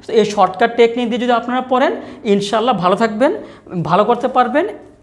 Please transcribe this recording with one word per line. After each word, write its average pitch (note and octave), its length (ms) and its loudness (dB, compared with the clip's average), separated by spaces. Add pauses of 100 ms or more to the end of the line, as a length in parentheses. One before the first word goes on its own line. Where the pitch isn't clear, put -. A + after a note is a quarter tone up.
তো G3 60 -6
এই G#3+ 120 4
শর্টকাট G#3 520 0
টেকনিক A#3 320 2
দিয়ে A#3+ 120 -4
যদি B3 100 0
আপনারা A#3+ 300 -2
পড়েন, B3+ 340 0 (280)
ইনশাল্লাহ G#3+ 540 0
ভালো F3+ 180 2
থাকবেন, A3+ 360 0 (520)
ভালো F3 200 2
করতে A#3 240 0
পারবেন। B3+ 400 0 (360)